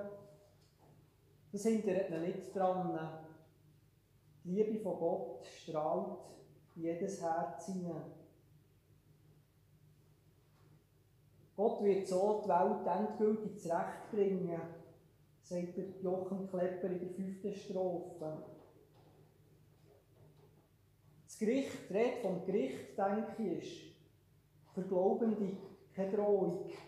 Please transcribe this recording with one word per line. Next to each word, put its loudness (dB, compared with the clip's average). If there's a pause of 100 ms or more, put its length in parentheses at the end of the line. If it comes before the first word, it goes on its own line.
(1500)
Das -6
hindert 4
ihn -2
nicht -4
dran. 2 (1500)
Die -2
Liebe 2
von -2
Gott -2
strahlt -2 (580)
in -10
jedes -2
Herz -2
hinein. -6 (3500)
Gott 2
wird 6
so 4
die -4
Welt 4
endgültig 2
zurechtbringen, 0 (840)
sagt -4
der -4 (120)
Jochen -2
Klepper 0
in 0
der -4
fünften -6
Strophe. -4 (3000)
Das -18
Gericht, 0
die -6
Rede 2
vom 0
Gericht, -2
denke 0
ich, -2
ist -16
für -4
Glaubende 2 (360)
keine -2
Drohung. 2 (220)